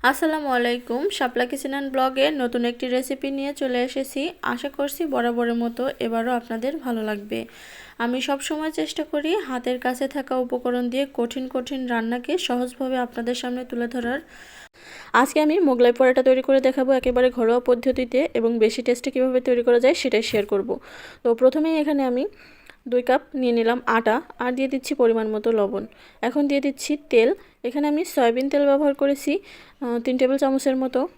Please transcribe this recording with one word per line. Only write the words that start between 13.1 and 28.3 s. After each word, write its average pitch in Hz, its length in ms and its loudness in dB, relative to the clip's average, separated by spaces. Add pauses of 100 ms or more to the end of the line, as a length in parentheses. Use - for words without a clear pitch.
সামনে 247 240 -6
তুলে 240 280 -4
ধরার। 247 260 -4 (1000)
আজকে 269 240 2
আমি 302 100 4 (120)
মোগলাই 240 320 6
পরোটা 254 300 6
তৈরি 262 180 4
করে 269 200 6
দেখাবো 262 320 2
একেবারে 247 300 2
ঘরোয়া 240 400 2
পদ্ধতিতে, 254 500 2 (200)
এবং 226 120 2 (120)
বেশি 226 240 2
টেস্টি 247 240 0
কীভাবে 254 360 2
তৈরি 240 200 2
করা 240 160 6
যায় 277 180 6
সেটাই 226 280 0
শেয়ার 208 220 0
করব। 202 180 0 (520)
তো - 60 0 (140)
প্রথমেই 311 400 4
এখানে 294 200 0 (100)
আমি 254 140 0 (680)
দুই 247 180 2
কাপ 262 120 4 (200)
নিয়ে 240 180 2
নিলাম 233 200 2 (180)
আটা, 233 180 2 (280)
আর 247 140 -2
দিয়ে 269 160 0
দিচ্ছি 262 180 -4 (100)
পরিমাণ 226 240 4 (100)
মতো 214 140 -2 (100)
লবণ। 202 240 -2 (440)
এখন 285 220 0
দিয়ে 277 160 2
দিচ্ছি 277 260 -4 (200)
তেল। 233 180 6 (380)
এখানে 285 240 -2
আমি 302 100 0 (120)
সয়াবিন 254 380 2